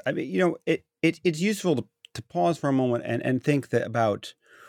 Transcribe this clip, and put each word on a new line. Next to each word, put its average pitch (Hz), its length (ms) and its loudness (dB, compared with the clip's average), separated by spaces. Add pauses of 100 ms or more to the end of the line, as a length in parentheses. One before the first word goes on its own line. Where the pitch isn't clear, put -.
I 139 80 -2
mean, - 160 -6
you 185 100 -2
know, 175 180 2 (100)
it, 156 180 0 (180)
it, 160 220 0
it's 160 160 0
useful 190 360 0
to, 117 80 -2 (300)
to - 80 -10
pause 175 360 0
for 143 100 -2
a 139 40 2
moment 127 340 2
and, 117 180 -2
and 127 180 0
think 143 280 0
that 120 120 2
about 113 520 -2 (340)